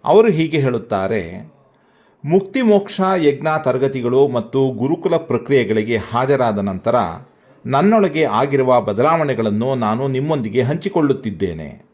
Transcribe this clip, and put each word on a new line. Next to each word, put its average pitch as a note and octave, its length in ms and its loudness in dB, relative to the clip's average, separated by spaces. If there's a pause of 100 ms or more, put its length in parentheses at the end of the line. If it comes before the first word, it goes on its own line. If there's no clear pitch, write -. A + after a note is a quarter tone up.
ಅವರು G#3+ 220 6
ಹೀಗೆ D#3+ 320 0
ಹೇಳುತ್ತಾರೆ, G2+ 920 -4 (720)
"ಮುಕ್ತಿ F#3+ 360 0
ಮೋಕ್ಷ G3+ 400 2 (160)
ಯಜ್ಞ D3 300 2 (160)
ತರಗತಿಗಳು C3 640 2
ಮತ್ತು B2 400 -2
ಗುರುಕುಲ D#3 500 -2
ಪ್ರಕ್ರಿಯೆಗಳಿಗೆ A#2 800 0
ಹಾಜರಾದ B2 600 0
ನಂತರ G2 380 -2 (720)
ನನ್ನೊಳಗೆ D#3+ 600 2
ಆಗಿರುವ B2+ 560 2
ಬದಲಾವಣೆಗಳನ್ನು A#2+ 920 0
ನಾನು A#2 320 -2
ನಿಮ್ಮೊಂದಿಗೆ C3 540 -2
ಹಂಚಿಕೊಳ್ಳುತ್ತಿದ್ದೇನೆ. A2+ 1300 -2